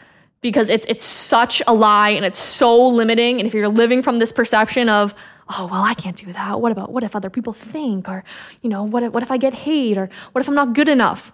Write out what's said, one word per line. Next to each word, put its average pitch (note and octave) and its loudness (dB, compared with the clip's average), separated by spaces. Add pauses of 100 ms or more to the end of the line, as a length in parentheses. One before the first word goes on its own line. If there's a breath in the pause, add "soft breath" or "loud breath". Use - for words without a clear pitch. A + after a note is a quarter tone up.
(420 soft breath)
because A3+ 0
it's, A3 0
it's A#3 -4
such - 0
a A#3+ 4
lie G#3+ 4
and G3+ -2
it's F#3 -4
so A#3+ 4
limiting. A#3 2
And A3 -2
if A3 -4
you're G#3 0
living A#3 2
from A#3+ 0
this A3+ 0
perception A#3 0
of, G#3 2 (340 loud breath)
"Oh, F#3 -8
well, F#3 -2
I A3+ 0
can't F3+ -10
do F#3+ -14
that. G3+ -6
What A#3 0
about, F#3+ -8
what A#3 -6
if G#3 -8
other G3 -8
people A#3 -8
think?" A3 -8
Or, F#3+ -10 (380 loud breath)
you A#3+ -4
know, G3+ -4
"What A3 -2
if, A#3+ -4
what A#3+ -2
if B3 -8
I C4 0
get C4 -2
hate?" C4 -2
Or, F#3+ -4 (260 loud breath)
"What B3+ 0
if C4+ -6
I'm C#4+ -2
not C#4 2
good C#4+ 2
enough?" A#3+ 0